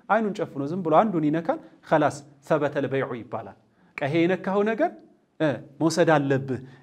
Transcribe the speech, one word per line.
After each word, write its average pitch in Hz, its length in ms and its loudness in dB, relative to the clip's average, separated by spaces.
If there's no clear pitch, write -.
አይኑን 208 260 2
ጨፍኖ - 320 -8
ዝም 180 140 -6
ብሎ 160 140 0
አንዱን 175 300 4
ይነካል፣ 165 340 -2
ኸላስ 151 300 2
ሰበተል 143 420 0
በይዑ 131 260 -2
ይባላል። 110 440 -12
ቀሄ 143 200 -4
የነካኸው 185 480 0
ነገር፣ 226 260 -2
እ፣ - 80 2
መውሰድ 160 340 2
አለብህ። 135 500 2